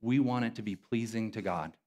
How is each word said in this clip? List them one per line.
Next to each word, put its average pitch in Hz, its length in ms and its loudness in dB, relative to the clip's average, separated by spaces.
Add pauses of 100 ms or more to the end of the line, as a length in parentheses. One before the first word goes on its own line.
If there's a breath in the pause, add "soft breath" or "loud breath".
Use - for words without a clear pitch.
we 123 180 4
want 123 280 2
it 117 80 -2
to 113 80 -8
be 104 120 -2
pleasing 113 580 -2
to 110 100 -6
God 85 340 -2 (100)